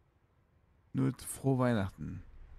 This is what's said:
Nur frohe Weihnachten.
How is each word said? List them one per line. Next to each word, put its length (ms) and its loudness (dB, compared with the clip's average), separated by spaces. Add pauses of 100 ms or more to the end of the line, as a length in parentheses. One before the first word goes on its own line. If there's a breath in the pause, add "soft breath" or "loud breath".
(920)
Nur 260 2
frohe 400 0
Weihnachten. 640 0 (360)